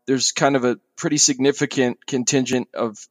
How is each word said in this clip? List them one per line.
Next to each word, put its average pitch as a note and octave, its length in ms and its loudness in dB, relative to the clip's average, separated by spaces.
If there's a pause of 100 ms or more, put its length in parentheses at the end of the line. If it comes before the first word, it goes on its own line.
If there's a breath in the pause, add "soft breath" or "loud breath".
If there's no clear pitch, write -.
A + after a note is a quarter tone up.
there's B2+ 240 0
kind C#3+ 240 2
of B2 80 0
a B2 160 0 (160)
pretty D3+ 220 -2
significant C#3 880 0
contingent B2+ 680 -2
of A2 380 -6